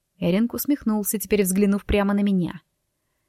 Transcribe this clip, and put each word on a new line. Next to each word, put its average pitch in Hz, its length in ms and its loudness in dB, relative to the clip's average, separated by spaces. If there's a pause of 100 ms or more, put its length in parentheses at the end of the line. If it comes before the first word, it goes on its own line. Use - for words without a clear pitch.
(200)
Эринг 190 340 0
усмехнулся, 220 640 -2
теперь 202 260 0
взглянув 196 400 2
прямо 202 300 0
на 202 80 0
меня. 185 400 0 (680)